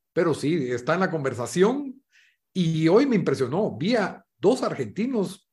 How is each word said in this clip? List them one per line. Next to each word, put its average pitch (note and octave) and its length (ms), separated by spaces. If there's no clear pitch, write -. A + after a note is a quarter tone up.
pero E3 220
sí, B2+ 380
está B2 220
en F#3 60
la F#3 100
conversación. E3 920
Y D#3+ 360
hoy A#3 180
me B3 80
impresionó. C#3 600
Vi F3+ 180
a G3+ 300
dos B3 260
argentinos F#3+ 880